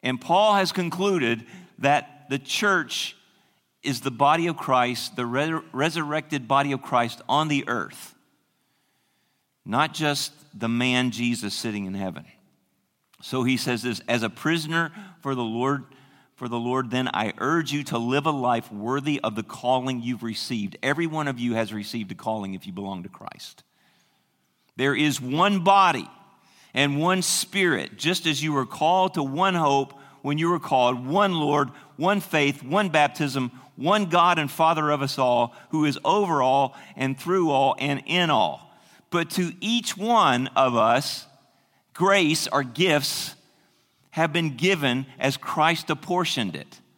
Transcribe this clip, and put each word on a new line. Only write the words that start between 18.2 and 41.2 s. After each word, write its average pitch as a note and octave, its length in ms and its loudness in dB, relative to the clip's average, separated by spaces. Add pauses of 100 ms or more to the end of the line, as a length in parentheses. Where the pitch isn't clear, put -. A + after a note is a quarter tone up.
a D#3+ 60 2
life B2 400 -2
worthy C3+ 500 -4
of A2 140 -4
the A2 80 -6
calling B2+ 580 -2
you've A#2 220 -6
received." G#2+ 580 -6
Every D3+ 260 0
one D#3 200 -4
of B2 120 -6
you A#2+ 140 -2
has A2+ 180 -2
received G#2 400 -8
a G2 40 -10
calling G2+ 400 -6
if F2+ 100 -14
you G2 80 -12
belong F#2+ 300 -8
to - 60 -14
Christ. - 540 -18 (1120)
"There C3+ 200 0
is C#3 260 0
one E3+ 420 0
body F#3 460 4 (640)
and C#3+ 260 2
one F3+ 220 2
Spirit, D#3+ 760 0
just F3 280 -2
as D3 160 0
you D#3 100 -2
were C3+ 140 0
called F#3 480 0
to D#3 100 -2
one F3 320 0
hope C#3 380 2 (300)
when D3 160 -2
you E3 100 2
were F3 100 0
called, B2+ 460 2
one F#3 300 2
Lord, D3 340 2 (280)
one F#3+ 220 2
faith, C#3+ 440 0
one F#3 260 0
baptism, C#3+ 640 0 (260)
one F#3+ 280 2
God E3+ 340 4
and C#3+ 100 -2
Father D#3+ 400 2
of D3 120 2
us C3+ 160 -2
all, B2 360 2 (160)
who D#3 160 2
is C#3+ 180 0
over F3 380 2
all C3 340 2 (200)
and C3+ 220 -2
through F3 320 0
all C3+ 300 2
and C#3 260 -2
in E3+ 240 2
all. G2+ 440 0 (360)
But E3+ 220 -2
to F3+ 300 -2
each A#3 340 -2
one F3+ 520 4
of B2+ 280 2
us, A#2 520 2 (640)